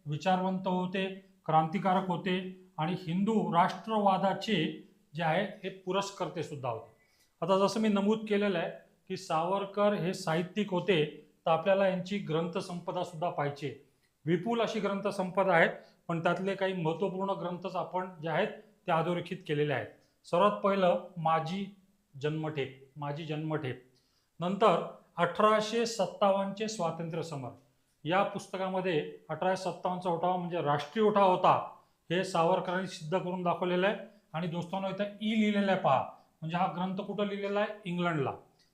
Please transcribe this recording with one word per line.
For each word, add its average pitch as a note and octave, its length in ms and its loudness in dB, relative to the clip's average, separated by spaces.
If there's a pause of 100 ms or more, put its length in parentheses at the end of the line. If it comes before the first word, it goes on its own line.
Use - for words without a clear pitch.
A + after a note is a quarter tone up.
विचारवंत F#3 640 0
होते, F#3+ 580 -2 (200)
क्रांतिकारक F3 640 2
होते F#3 600 -4 (100)
आणि E3 220 -2
हिंदू G3 540 0
राष्ट्रवादाचे F#3 1400 2 (260)
जे E3+ 80 -4
आहे E3 200 2
हे G3 260 -8
पुरस्कर्ते F#3+ 720 -6
सुद्धा C3 260 -8
होते. - 260 -8 (460)
आता F#3+ 260 4
जसं A3 120 -2
मी A3 80 2
नमूद G#3 320 4 (100)
केलेलं G3+ 300 2
आहे F#3 120 -4 (360)
की F#3 100 -6
सावरकर G3 760 0
हे F3 200 0
साहित्यिक F3+ 580 -2
होते, F3 560 0 (180)
तर E3+ 60 4
आपल्याला F#3+ 360 4
यांची F#3 300 -2
ग्रंथसंपदा F3 840 -4
सुद्धा F3 260 -4
पाहिजे. C#3+ 560 -6 (400)
विपुल F#3+ 360 0
अशी G#3+ 180 -2
ग्रंथसंपदा F#3+ 720 0
आहे, E3+ 160 6 (380)
पण E3 160 -2
त्यातले F#3 320 0
काही F#3+ 180 -2
महत्त्वपूर्ण F#3 580 -2
ग्रंथच F3 440 -6
आपण F3+ 340 -4 (120)
जे D#3+ 80 -4
आहेत F3 180 2 (400)
ते F3+ 40 0
अधोरेखित E3+ 460 0 (100)
केलेले D3 260 0
आहेत. A2+ 140 -2 (360)
सर्वात G3 280 4
पहिलं G3 560 2 (100)
माझी D#3+ 580 -2 (460)
जन्मठेप, D3+ 760 -4
माझी D3 280 -8
जन्मठेप. D3+ 680 -6 (480)
नंतर F#3+ 560 2 (220)
अठराशे G#3+ 680 4
सत्तावन्नचे G3 840 0
स्वातंत्र्य E3 560 -4
समर C3+ 260 -8 (540)
या F3+ 200 2
पुस्तकामध्ये F#3 880 -2 (160)
अठराशे F3+ 420 -2
सत्तावन्नचा F3+ 380 -4
उठाव F3+ 280 0
म्हणजे F3 240 -2
राष्ट्रीय D3 440 0
उठाव G3+ 260 6
होता E3+ 400 4 (400)
हे F#3 120 2
सावरकरांनी F3+ 640 2
सिद्ध D#3+ 300 -4
करून F3+ 260 -4
दाखवलेलं F3+ 440 2
आहे. G#3+ 100 0 (360)
आणि E3+ 140 -4
दोस्तांनो F3 420 -4
इथं F#3+ 140 -4 (180)
ई A3 200 2
लिहिलेलं G3+ 300 2
आहे F#3 100 2
पहा, C3 260 4 (340)
म्हणजे D#3+ 160 -4
हा F#3 180 2
ग्रंथ F#3 200 -2
कुठं G3+ 320 -4
लिहिलेला G3+ 320 -2
आहे? G#3+ 100 0 (160)
इंग्लंडला. E3+ 460 0 (420)